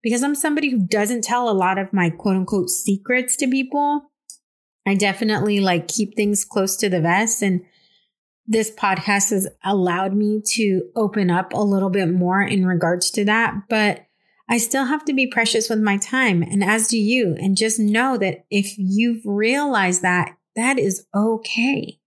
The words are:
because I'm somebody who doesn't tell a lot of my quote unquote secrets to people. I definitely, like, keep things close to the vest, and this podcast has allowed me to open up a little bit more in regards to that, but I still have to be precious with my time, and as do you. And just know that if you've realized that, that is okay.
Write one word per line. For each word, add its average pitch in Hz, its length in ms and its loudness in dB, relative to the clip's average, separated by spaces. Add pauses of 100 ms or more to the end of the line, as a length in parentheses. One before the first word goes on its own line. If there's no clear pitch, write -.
because 240 180 0
I'm 285 140 0
somebody 294 340 0
who 254 100 0
doesn't 214 440 0
tell 240 260 0
a 214 40 2
lot 190 240 2
of 190 160 -4
my 180 160 2
quote 185 260 -2
unquote 185 340 -2
secrets 247 680 -2
to 269 100 0
people. 285 640 -2 (760)
I 196 100 2
definitely, 202 640 0
like, 175 280 2
keep - 280 -4
things 208 280 0
close 190 340 -2
to 208 120 -2
the 180 120 0
vest, 180 400 0
and 185 200 0 (840)
this 220 240 0
podcast 202 640 0
has 196 160 0 (160)
allowed 190 500 0
me 208 280 0 (140)
to 202 280 2 (120)
open 202 360 0
up 180 220 -2
a 214 100 0
little 196 260 2
bit 180 220 0
more 180 300 2
in 196 240 0
regards 180 460 0
to 208 140 -2
that, 220 300 2 (140)
but 214 360 0 (440)
I 233 80 2
still 269 260 0
have 294 220 -2
to 302 80 -2
be 262 120 2
precious 226 440 0
with 220 100 0
my 208 160 2
time, 202 480 0
and 196 180 0
as 214 280 2
do 233 80 0
you. 220 420 0
And 196 160 0
just 220 240 0
know 226 380 2
that 190 340 -4
if 202 260 -2
you've 214 460 0
realized 208 760 0
that, 180 340 0 (220)
that 247 200 0
is 196 380 -2
okay. 226 920 -2